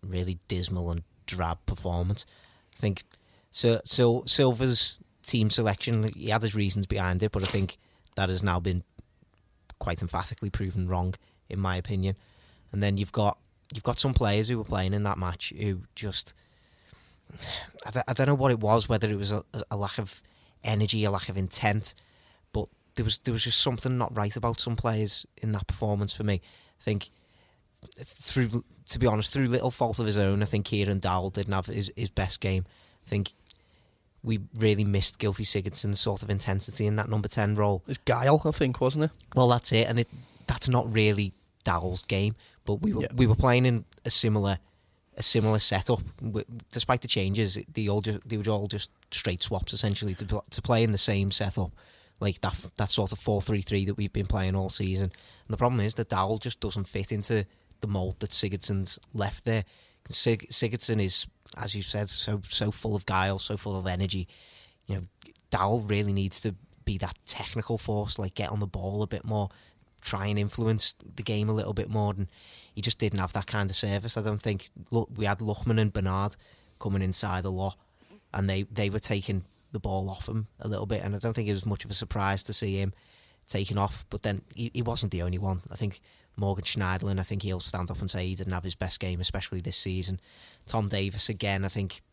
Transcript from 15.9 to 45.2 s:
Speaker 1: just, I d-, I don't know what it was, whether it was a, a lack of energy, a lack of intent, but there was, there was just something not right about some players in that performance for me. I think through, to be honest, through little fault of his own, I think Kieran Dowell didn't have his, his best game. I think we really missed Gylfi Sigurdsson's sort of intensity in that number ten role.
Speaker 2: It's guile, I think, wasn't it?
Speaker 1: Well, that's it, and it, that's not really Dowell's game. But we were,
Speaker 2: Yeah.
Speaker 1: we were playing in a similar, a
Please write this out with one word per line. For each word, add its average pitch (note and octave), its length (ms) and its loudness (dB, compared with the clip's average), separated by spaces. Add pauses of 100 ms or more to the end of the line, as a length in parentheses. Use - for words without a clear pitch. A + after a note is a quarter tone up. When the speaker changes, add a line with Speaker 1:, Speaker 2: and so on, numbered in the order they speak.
Speaker 1:
just, - 380 -6 (1500)
I B2+ 60 -10
d-, B2+ 160 4
I C3 60 0
don't C3+ 140 4
know C#3+ 80 6
what C3+ 160 6
it A#2 80 4
was, A2 300 4
whether A2 200 2
it G#2 80 0
was G2+ 140 -2
a, G#2 120 -2 (280)
a G#2+ 60 -2
lack G2+ 200 -2
of G2+ 240 -6 (420)
energy, G#2+ 400 2
a G#2 80 4
lack G2 180 -2
of F#2+ 80 -4
intent, G2+ 560 0 (600)
but G#2+ 140 0 (280)
there A#2 100 -2
was, G#2+ 140 2
there B2+ 140 -2
was A2+ 100 2
just - 160 4
something B2+ 380 2
not A#2 180 0
right G#2 200 0
about A#2 240 0
some A#2 160 -2
players A2 500 0 (160)
in A2 120 0
that G2+ 140 -4
performance G#2 460 0
for A2 100 -6
me. G#2 120 2 (440)
I - 40 -20
think G#2 260 -2 (960)
through, A#2 600 -2 (240)
to - 120 -2
be B2 80 4
honest, G#2+ 260 2
through C3+ 140 2
little B2 240 2
fault A#2 280 0
of A#2 60 2
his G#2 120 2
own, G2 240 4
I G#2+ 40 2
think G2+ 200 0
Kieran G2+ 340 2
Dowell F#2 300 0
didn't G2+ 240 -4
have F#2+ 140 0
his, G2 280 -4
his A2+ 140 -4
best - 320 -2
game. F#2+ 240 0 (400)
I - 40 -20
think G2+ 240 -2 (880)
we A2+ 160 0 (180)
really G#2+ 260 4
missed G2 360 2
Gylfi G#2 260 0
Sigurdsson's G2+ 540 0
sort G2+ 240 0
of G#2 60 -8
intensity G2 560 0
in G#2 120 2
that G#2+ 120 -2
number G#2+ 180 0
ten G#2 280 2
role. G#2 320 2
Speaker 2:
It's C3 120 -6
guile, C3+ 460 4
I D3+ 60 2
think, C3 300 0
wasn't C#3 240 2
it? D#3+ 60 0 (240)
Speaker 1:
Well, B2+ 120 8
that's A#2+ 240 4
it, A2+ 160 6
and A#2 120 2
it, A#2 80 2 (400)
that's - 200 0
not A#2+ 240 4
really G#2 420 4 (300)
Dowell's F2+ 400 0
game. G2+ 320 0 (300)
But G#2 160 0
we G#3 120 0
were, - 100 -2
Speaker 2:
Yeah. C3 120 -2
Speaker 1:
we B2 120 6
were A2 80 8
playing B2 300 6
in A#2+ 200 2 (180)
a A#2 60 -2
similar, G#2 500 4 (560)
a A2+ 80 -4